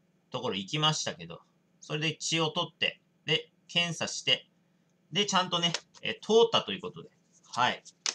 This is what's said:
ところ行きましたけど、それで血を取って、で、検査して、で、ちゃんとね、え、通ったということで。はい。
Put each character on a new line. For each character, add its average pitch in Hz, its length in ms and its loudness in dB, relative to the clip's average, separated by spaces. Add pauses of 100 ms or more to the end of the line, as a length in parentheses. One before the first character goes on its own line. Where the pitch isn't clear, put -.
(320)
と 127 80 -4
こ 117 120 -4
ろ 95 40 -2
行 98 140 -6
き 151 100 -2
ま 156 140 4
し - 100 -4
た 101 120 -4
け 85 120 -14
ど、 85 140 -14 (400)
そ 151 140 -8
れ 151 40 -2
で 156 160 -2
血 - 240 -2
を 156 120 2
取 170 220 -2
っ - 0 -
て、 - 280 -4 (240)
で、 - 260 -2 (160)
検 175 300 -2
査 110 100 -4
し - 140 -8
て、 - 260 0 (640)
で、 190 140 2
ち 202 80 -4
ゃ 185 100 6
ん 180 60 -6
と 175 100 0
ね、 165 140 0 (280)
え、 107 200 -2
通 - 100 0 (160)
っ - 60 2
た - 80 4
と 101 100 -6
い 95 60 -6
う - 20 -8
こ 90 100 -8
と 82 140 -16
で。 - 60 -20 (420)
は 123 200 2
い。 - 120 -8 (320)